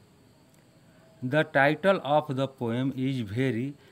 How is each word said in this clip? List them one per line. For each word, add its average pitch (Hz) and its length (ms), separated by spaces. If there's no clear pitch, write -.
The 139 240
title 151 560
of 147 280
the 135 220
poem 123 480
is 131 180
very 120 360